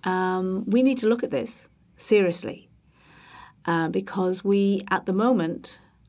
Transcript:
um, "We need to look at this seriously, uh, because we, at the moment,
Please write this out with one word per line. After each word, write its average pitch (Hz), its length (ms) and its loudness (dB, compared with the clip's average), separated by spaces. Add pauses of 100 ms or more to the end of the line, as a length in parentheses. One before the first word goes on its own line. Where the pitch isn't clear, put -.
um, 185 600 -2
"We 233 160 4
need 262 160 2
to 214 100 0
look 240 140 2
at - 80 -4
this - 380 -6 (280)
seriously, - 720 0 (960)
uh, 165 220 0
because 185 560 -4
we, 202 460 2
at 190 140 0
the 196 80 -2
moment, 196 680 0 (280)